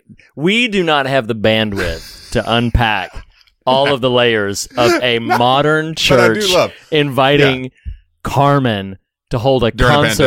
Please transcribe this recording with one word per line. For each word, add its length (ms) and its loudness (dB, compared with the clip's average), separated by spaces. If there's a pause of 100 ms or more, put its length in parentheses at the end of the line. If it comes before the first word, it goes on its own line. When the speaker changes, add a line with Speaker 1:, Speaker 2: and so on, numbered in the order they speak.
(360)
Speaker 1:
We 320 0
do 160 -2
not 240 0
have 200 0
the 80 -2
bandwidth 960 -2
to 120 -2 (100)
unpack 580 0 (300)
Speaker 2:
<laughs> 240 -20
Speaker 1:
all 280 2
of 80 -4
the 80 0
layers 580 0 (100)
of 140 2 (100)
a 180 0
Speaker 2:
<laughs> 20 -6
No, 160 -2
Speaker 1:
modern 580 0 (140)
Speaker 2:
but 100 4
I 140 4
do 80 -4
Speaker 1:
church 120 -2
Speaker 2:
love, 200 0 (180)
Speaker 1:
inviting 760 2
Speaker 2:
yeah. 40 -10 (540)
Speaker 1:
Carmen 720 0 (320)
to 100 -4
hold 240 0
a 80 0
Speaker 2:
During 220 2
a 20 4
Speaker 1:
concert 320 2